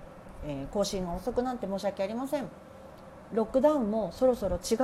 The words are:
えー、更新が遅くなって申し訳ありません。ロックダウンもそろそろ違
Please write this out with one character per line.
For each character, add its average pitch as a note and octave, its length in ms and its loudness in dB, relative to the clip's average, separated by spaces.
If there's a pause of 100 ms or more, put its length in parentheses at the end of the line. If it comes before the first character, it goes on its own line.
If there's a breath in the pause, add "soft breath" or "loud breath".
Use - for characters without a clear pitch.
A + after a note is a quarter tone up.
(460)
え C#3 240 -6
ー、 - 40 -8
更 G3+ 100 4
新 F#3 220 0
が E3+ 80 -4
遅 A#3 200 -4
く B3 100 2
な B3+ 100 -2
っ A#3+ 40 -4
て G3 100 -4
申 F#3+ 120 -2
し G3+ 60 -4
訳 G3 180 0
あ G3 40 2
り G#3+ 60 -6
ま C4 140 -2
せ C#4+ 120 0
ん。 G#3 100 -6 (840)
ロ A3 100 2
ッ - 40 2
ク C4 140 4
ダ D4 100 8
ウ D4+ 80 2
ン G#3 100 2
も G#3 220 0
そ - 140 2
ろ B3 100 6
そ G#3 120 -2
ろ F3+ 100 2
違 A3+ 260 0